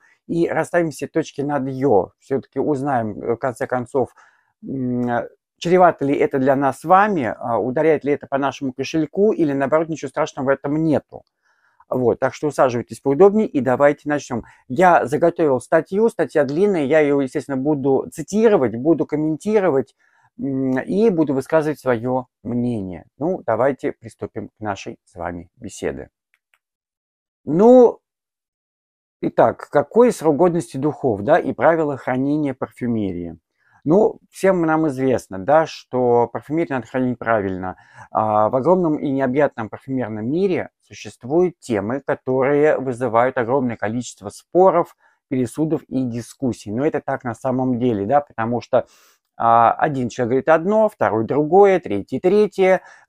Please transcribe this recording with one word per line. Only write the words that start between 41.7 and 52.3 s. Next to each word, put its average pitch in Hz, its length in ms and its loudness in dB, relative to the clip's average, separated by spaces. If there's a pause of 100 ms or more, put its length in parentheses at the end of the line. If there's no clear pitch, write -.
которые 139 720 0
вызывают 123 600 -2
огромное 123 380 0
количество 107 540 -8
споров, 175 680 0 (320)
пересудов 147 600 -2
и 131 160 -4
дискуссий. 117 680 -6
Но 120 140 -2
это 151 140 -2
так 135 240 -6
на 117 100 -6
самом 127 440 -2
деле, 113 280 0
да, 135 140 2
потому 117 400 -4
что, - 260 -2 (540)
а, 117 320 4
один 131 360 -2
человек 123 220 -4
говорит 131 180 0
одно, 196 400 2
второй 107 360 0
другое, 170 560 4
третий - 400 -6
третье. 190 600 2 (280)